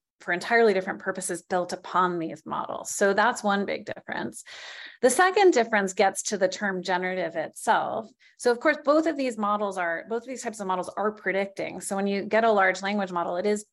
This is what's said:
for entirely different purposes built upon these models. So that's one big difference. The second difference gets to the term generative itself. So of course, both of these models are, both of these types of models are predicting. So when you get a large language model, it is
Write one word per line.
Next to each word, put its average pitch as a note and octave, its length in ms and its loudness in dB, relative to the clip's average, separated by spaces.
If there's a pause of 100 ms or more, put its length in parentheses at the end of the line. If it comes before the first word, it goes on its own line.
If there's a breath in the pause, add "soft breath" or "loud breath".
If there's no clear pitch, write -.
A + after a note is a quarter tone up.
(200)
for - 120 -6
entirely A3 420 4
different F#3+ 240 -2
purposes F#3 440 -6
built F3+ 300 -2
upon F3+ 460 0
these D#3+ 260 -8
models. - 460 -8
So G3+ 220 2
that's G#3+ 320 2
one G3+ 220 0
big - 180 -6
difference. - 580 -10 (580 loud breath)
The B3+ 100 4
second F#4 420 6
difference A3 400 2
gets F#3+ 320 2
to G#3 140 -4
the F#3 100 2
term F#3 340 -4
generative F3+ 540 -2
itself. E3+ 760 -2 (260 soft breath)
So - 140 2
of A#3+ 80 2
course, D4 260 2
both D#4 220 4
of D#4 100 0
these B3+ 220 -2
models G3+ 400 0
are, E3+ 300 -2
both A#3 140 -4
of A#3+ 60 -16
these B3 140 -10
types A3+ 160 -8
of G3+ 80 -8
models F3+ 300 -2
are G#3+ 160 0
predicting. F#3+ 680 -4
So G3 140 -6
when G3 140 0
you G3 160 -2
get G#3+ 180 2
a A3+ 80 6
large F#3+ 320 4
language G3 300 -2
model, F3 240 -2
it F#3+ 100 -2
is G#3 260 0